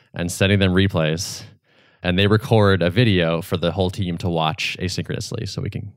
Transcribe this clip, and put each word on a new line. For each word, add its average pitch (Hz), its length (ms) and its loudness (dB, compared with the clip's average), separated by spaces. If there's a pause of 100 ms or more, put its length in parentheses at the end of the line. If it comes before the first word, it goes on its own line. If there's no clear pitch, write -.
(140)
and 87 180 -6
sending 98 280 2
them 92 140 4
replays, 90 680 0 (580)
and 90 160 0
they 101 100 4
record 101 540 4
a 85 80 2
video 87 520 2
for 87 160 -4
the 82 140 0
whole 92 180 0
team 87 300 -4
to 90 100 -4
watch 80 520 -2
asynchronously - 680 -6
so - 140 -8
we 92 80 -6
can - 280 -10